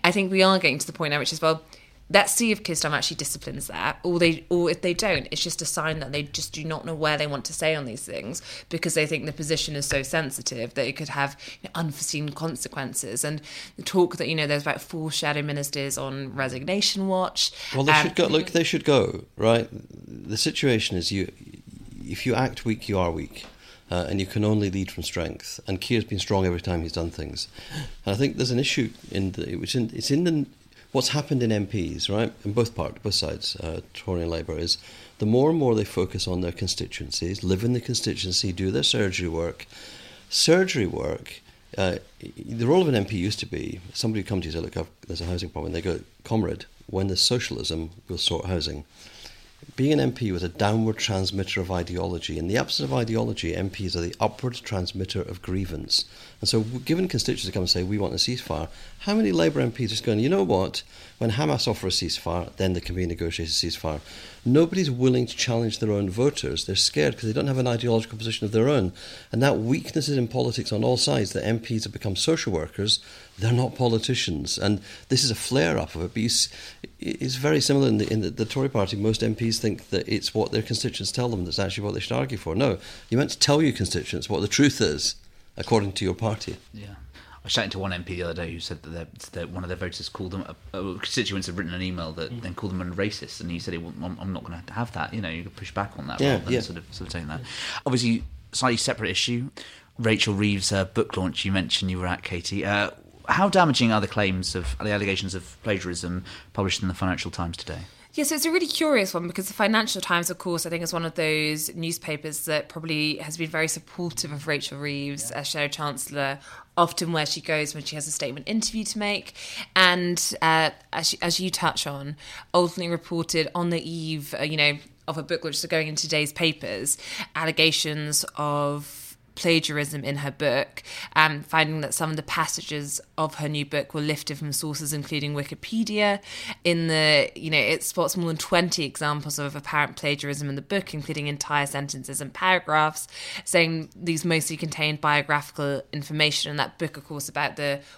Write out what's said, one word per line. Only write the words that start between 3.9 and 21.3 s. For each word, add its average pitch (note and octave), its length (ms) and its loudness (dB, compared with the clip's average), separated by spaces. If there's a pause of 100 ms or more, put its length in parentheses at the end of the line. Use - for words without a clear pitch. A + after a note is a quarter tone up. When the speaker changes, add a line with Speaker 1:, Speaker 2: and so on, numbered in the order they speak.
Speaker 1:
or F3 160 2
they, E3 280 6
or F3 220 4
if E3+ 100 0
they F3 140 2
don't, F3 380 0
it's - 100 -2
just - 180 -4
a E3 40 -6
sign D#3+ 340 -2
that C3+ 140 -6
they D3 100 -2
just D3 300 -6
do D#3 100 -8
not D#3+ 220 -4
know E3 100 -4
where D3+ 240 2
they D3+ 80 0
want C#3 180 -4
to - 80 -8
say D#3+ 220 2
on D3 100 -4
these B2 200 -10
things - 360 -8 (280)
because E3 260 -2
they D3+ 120 4
think D3 200 -4
the D3+ 60 -4
position D3+ 420 -2
is C#3+ 120 -4
so C#3 180 0
sensitive C3 720 -4
that C3 120 0
it C3+ 60 -2
could C#3+ 160 -8
have, C#3 280 -2 (240)
you - 80 -12
know, - 60 -20
unforeseen D3+ 540 -4
consequences. C#3 960 -4
And D3+ 180 -4 (340)
the - 60 -12
talk F3+ 360 2
that, C3 100 -2
you D#3+ 80 0
know, D3+ 100 0
there's C#3+ 160 2
about D3 180 -2
four D#3 300 -6
shadow D3 320 0
ministers C#3+ 560 -4
on C3+ 340 -6
resignation D#3+ 760 0
watch. F#3 420 0 (240)
Speaker 2:
Well, C3+ 80 2
they C#3+ 80 4
Speaker 1:
Um, D3+ 160 8
Speaker 2:
should - 80 -2
go. F3 140 4
Look, D#3 240 2
they E3+ 100 6
should D#3 220 0
go, C3 400 4 (120)
right? A2+ 320 4 (380)
The F#2+ 300 -8
situation A#2+ 600 2
is F2 140 0
you, G2 220 -2 (760)